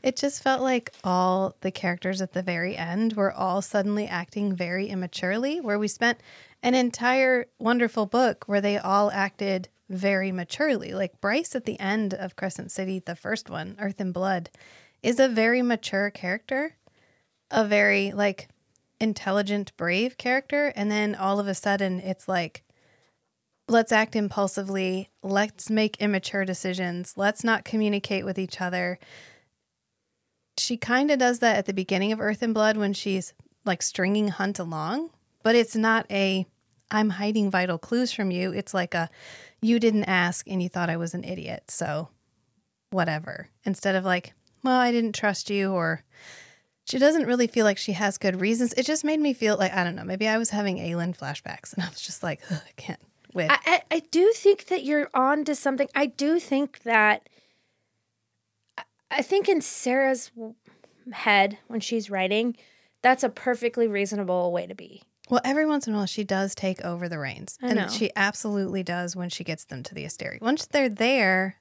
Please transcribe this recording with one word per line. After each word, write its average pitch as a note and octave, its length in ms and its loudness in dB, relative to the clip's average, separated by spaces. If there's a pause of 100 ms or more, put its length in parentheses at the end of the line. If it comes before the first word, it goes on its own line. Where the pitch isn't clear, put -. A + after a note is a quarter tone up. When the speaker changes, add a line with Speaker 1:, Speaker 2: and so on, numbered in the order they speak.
Speaker 1:
It C4 140 0
just - 260 -2
felt C4 200 2
like B3+ 300 0 (120)
all F#3 560 2
the F#3+ 100 -2
characters F#3 500 -4
at F#3 120 -6
the F#3 100 -4
very F3+ 340 -4
end G3 360 -2
were G3+ 200 0
all F#3+ 300 -2
suddenly G#3 460 0
acting F#3+ 440 -4
very F3+ 360 -2
immaturely, G3+ 720 -2
where G#3 180 -2
we G#3+ 80 0
spent A#3 320 0 (420)
an B3 140 2
entire B3+ 720 2 (140)
wonderful A3+ 460 2
book A#3+ 400 2
where G3+ 140 2
they G3+ 180 0
all G3 340 2
acted G3 560 -2 (200)
very F#3+ 440 0
maturely. G3+ 600 -2
Like, F#3+ 280 -4
Bryce B3+ 340 -2
at A#3+ 120 -4
the - 120 -4
end G3+ 360 0
of F3+ 200 -10
Crescent F3+ 380 -8
City, F#3+ 260 -4
the E3+ 160 -8
first - 340 -6
one, F3 300 -10
Earth G3+ 220 -6
and F#3 140 -2
Blood, F3+ 360 -2 (540)
is A#3+ 160 2
a C4 80 8
very A#3 340 4
mature G#3 480 0
character, B3+ 680 -6 (760)
a A3 120 4
very, G3+ 460 4
like, G3+ 380 -2 (520)
intelligent, G3+ 760 -2
brave F#3+ 420 -2
character. C#4 560 0
And G#3 160 -2
then G#3 240 0
all G3 240 0
of G3+ 80 -2
a G3 80 -2
sudden, G3 460 0
it's F#3+ 260 -6
like, E3+ 380 -4 (1040)
let's A3+ 240 4
act A3 240 2
impulsively. F#3+ 960 -2 (120)
Let's G3+ 480 -2
make G#3+ 280 2
immature G3+ 460 -2
decisions. F3+ 720 -4
Let's G3+ 280 0
not A3+ 200 2
communicate G#3 600 0
with F#3+ 120 -4
each F#3+ 240 -6
other. F3+ 380 -4 (1600)
She - 180 -4
kinda C4+ 400 2
does B3 220 2
that A3+ 180 4
at G3 100 0
the G3 60 -4
beginning F#3+ 400 0
of A3 80 -4
Earth G#3+ 220 -2
and A3+ 100 0
Blood G#3+ 240 2
when G3+ 160 0
she's, F#3+ 400 -4 (320)
like, F#3 180 0
stringing G3+ 460 0
Hunt G3 300 -4
along. E3+ 520 -6 (320)
But A3+ 120 4
it's A#3 200 4
not A3+ 360 4
a, F#3+ 360 0 (440)
"I'm G#3+ 200 2
hiding G#3 400 0
vital F3+ 280 0
clues A#3+ 340 -2
from F#3+ 180 -2
you." F3+ 220 -2
It's - 220 -6
like F3 180 -2
a, E3 160 -2 (540)
"You A#3 180 4
didn't G#3+ 240 4
ask F3 420 2
and F#3 160 -2
you F3+ 60 -2
thought E3+ 220 -2
I E3 80 -2
was E3+ 160 -6
an E3+ 100 -8
idiot, E3+ 460 -10
so D3+ 400 -4 (800)
whatever." E3 580 -4 (160)
Instead G3 300 -2
of F#3 100 0
like, F3+ 300 -2 (280)
"Well, B3+ 160 2
I B3 140 4
didn't A#3 220 0
trust - 340 -2
you," G3 240 0
or E3 320 -2 (800)
she - 140 -4
doesn't D4+ 280 6
really A#3+ 200 2
feel A3+ 180 2
like G3+ 140 4
she - 140 -4
has G3 260 0
good F3+ 240 0
reasons. A3+ 320 2
It B3+ 100 2
just D4+ 180 0
made D4+ 180 2
me D4 120 4
feel G#3+ 240 2
like, F#3+ 160 2
I F#3 100 0
don't E3+ 140 -2
know, - 80 -10
maybe F#3+ 240 -2
I A3 80 2
was A3+ 140 0
having G3+ 260 0
Aelin E3+ 400 -4
flashbacks - 560 -10
and F3+ 100 -4
I F3 60 -4
was - 140 -12
just - 200 -6
like, E3 280 -6
"Ugh, D#3 120 -4
I - 140 -20
can't - 240 -12 (320)
with" - 180 0
Speaker 2:
I, C#4+ 140 6
I, E4+ 180 4 (100)
I E4 60 2 (120)
do F#4 260 6
think G4+ 300 4
that C4+ 180 -2
you're D4 300 0
on C#4 320 4
to D4+ 80 0
something. C4+ 400 0
I C#4+ 100 2
do D4 340 0
think C#4+ 440 -2
that, G#3+ 480 4 (1500)
I, - 60 -12 (280)
I - 120 0
think G4 260 2
in E4 140 4
Sarah's C4 760 0
w-, A3+ 180 -12 (580)
head G3+ 440 4 (120)
when A3+ 120 -4
she's G#3 300 -4
writing, G#3 480 0 (420)
that's B3+ 240 4
a A#3 60 2
perfectly A#3 580 0
reasonable F#3+ 640 0
way F3 140 -2
to F#3 80 -12
be. - 280 -20 (280)
Speaker 1:
Well, B3 140 4
every C#4+ 200 2
once D4 220 0
in A3 80 -2
a - 20 0
while, G3+ 100 0
she G#3 180 -4
does G3 320 -2
take F#3 280 -4
over F3 240 -6
the E3+ 120 -6
reins. - 420 -10
Speaker 2:
I B3 60 -2
Speaker 1:
And A3 80 2
Speaker 2:
know. F#3+ 120 0
Speaker 1:
she A3 280 -2
absolutely G3 640 -2
does F3 320 -6
when F3+ 140 -6
she - 160 -10
gets D#3+ 200 -6
them B2+ 200 -12
to - 100 -16
the C#3+ 100 -10
Asteri. - 360 -10
Once B3+ 260 -2
they're C#4 220 2
there G3 720 2